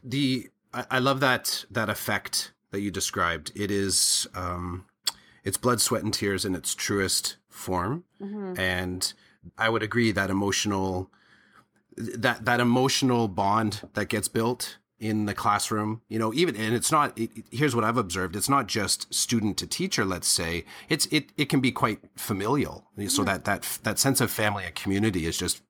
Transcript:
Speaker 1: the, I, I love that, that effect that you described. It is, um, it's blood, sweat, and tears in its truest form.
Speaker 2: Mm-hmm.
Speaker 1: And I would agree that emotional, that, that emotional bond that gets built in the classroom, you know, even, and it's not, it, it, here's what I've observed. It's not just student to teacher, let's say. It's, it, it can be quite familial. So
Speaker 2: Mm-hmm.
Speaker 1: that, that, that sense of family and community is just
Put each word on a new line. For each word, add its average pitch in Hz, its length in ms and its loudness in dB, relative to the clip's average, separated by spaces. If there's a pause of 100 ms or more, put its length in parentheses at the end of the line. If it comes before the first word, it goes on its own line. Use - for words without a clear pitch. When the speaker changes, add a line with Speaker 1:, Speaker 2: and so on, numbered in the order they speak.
Speaker 1:
the, 131 460 0 (240)
I, 120 180 -4
I 131 80 2
love 135 200 4
that, 127 500 2
that 110 200 0
effect - 640 -4 (180)
that 101 100 -4
you 101 100 -2
described. 85 640 -2
It 101 160 -2
is, 98 640 2
um, 90 500 -6 (580)
it's 101 140 -2
blood, 123 240 2
sweat, 110 220 0
and 101 100 -2
tears 98 300 0
in 95 120 -2
its - 200 -4
truest - 640 0 (120)
form. 98 540 -2 (180)
Speaker 2:
Mm-hmm. 196 380 -8
Speaker 1:
And 92 540 -2 (440)
I 113 120 2
would 113 140 0
agree 113 280 2
that 98 180 0
emotional, 95 840 0 (840)
that, 113 500 -2
that 123 140 4
emotional 123 680 4
bond 104 680 0
that 101 160 -2
gets 107 180 -2
built 113 500 -2 (220)
in 107 280 0
the 101 60 -2
classroom, 107 760 0
you 107 100 -2
know, 113 140 0
even, 151 240 2
and 110 180 0
it's 110 160 0
not, 151 260 2
it, 113 160 -2
it, 110 180 -16
here's 127 220 2
what 117 120 2
I've 117 120 2
observed. 92 380 -2
It's 101 140 -2
not 139 180 2
just - 460 -2
student 107 460 0
to 87 80 -6
teacher, 180 360 -2
let's 90 240 -2
say. 85 380 0 (240)
It's, 156 160 2
it, - 320 -2
it 147 80 2
can 139 160 2
be 127 100 4
quite 113 280 0 (180)
familial. 107 680 -2 (220)
So 139 160 2
Speaker 2:
Mm-hmm. - 20 2
Speaker 1:
that, 95 200 -2
that, - 380 -2
that 107 140 -2
sense 135 220 4
of 117 100 2
family 104 360 -2
and 87 100 -10
community 98 500 0
is 82 120 -2
just 87 320 -4